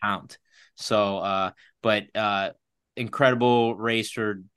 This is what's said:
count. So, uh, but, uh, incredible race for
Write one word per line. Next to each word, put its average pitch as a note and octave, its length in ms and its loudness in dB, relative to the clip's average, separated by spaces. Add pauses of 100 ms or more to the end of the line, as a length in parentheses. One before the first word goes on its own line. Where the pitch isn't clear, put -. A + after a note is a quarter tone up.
count. G2+ 340 -6 (380)
So, G2+ 440 0
uh, F#2+ 320 -2 (300)
but, G#2 320 -2
uh, G2+ 380 -2 (460)
incredible A#2+ 800 2
race A2+ 340 -2
for G#2 300 -4 (160)